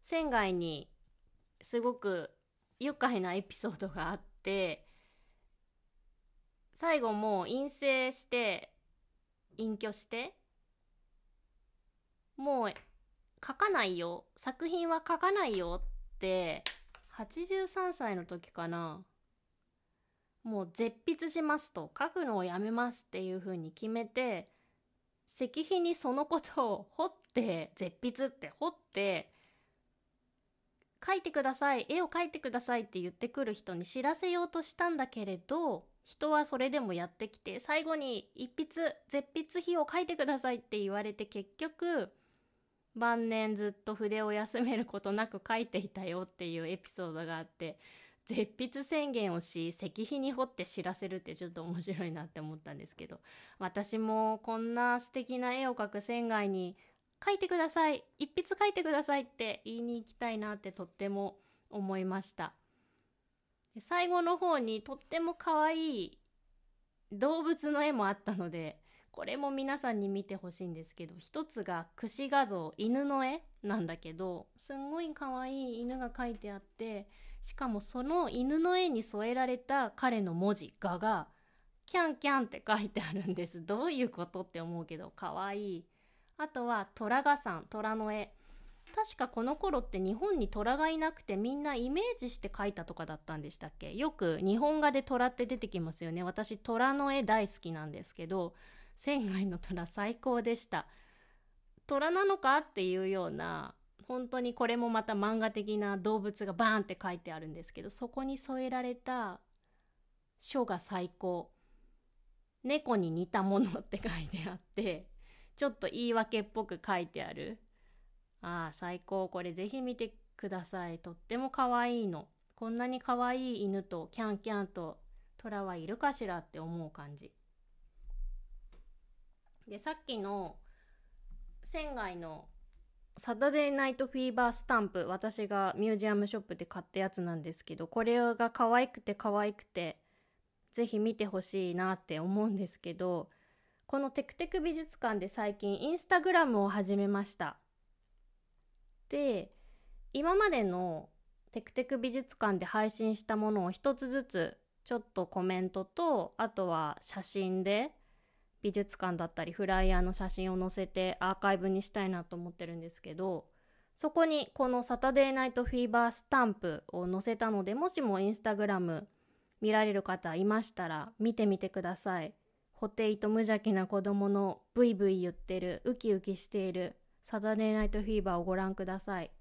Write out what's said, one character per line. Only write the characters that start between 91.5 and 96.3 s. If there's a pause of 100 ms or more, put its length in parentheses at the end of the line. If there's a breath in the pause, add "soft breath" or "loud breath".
ん
な
イ
メ
ー
ジ
し
て
描
い
た
と
か
だ
っ
た
ん
で
し
た
っ
け？
よ
く
日
本
画
で
虎
っ
て
出
て
き
ま
す
よ
ね。
私、